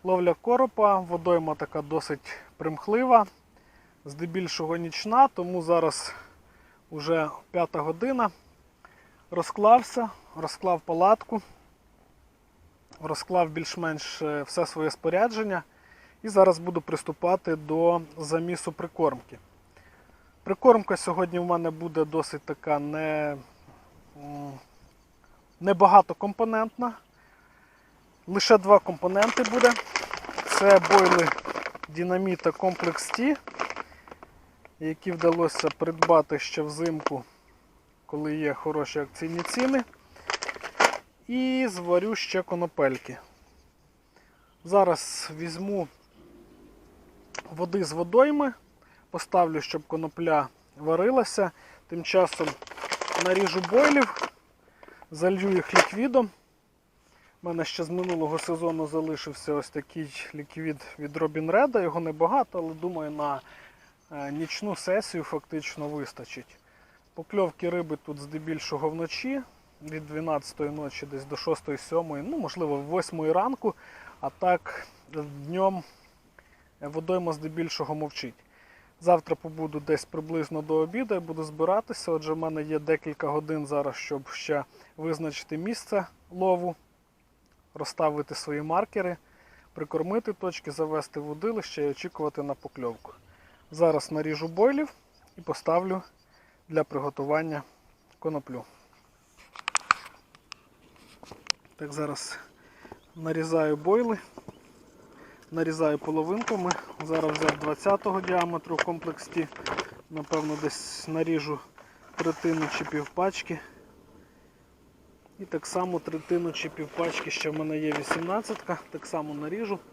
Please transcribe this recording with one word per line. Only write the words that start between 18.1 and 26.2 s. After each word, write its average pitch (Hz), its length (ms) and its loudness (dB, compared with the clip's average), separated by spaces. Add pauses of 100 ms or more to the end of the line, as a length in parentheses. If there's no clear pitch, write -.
замісу 165 560 -4
прикормки. - 680 -2 (1040)
Прикормка 202 540 6
сьогодні 175 420 0
в 175 60 0
мене 170 260 2
буде 160 340 -2
досить 151 380 -2
така 147 360 -2
не, 151 580 -4 (800)
м, 143 360 -12 (1080)
небагатокомпонентна. 202 1300 4 (1300)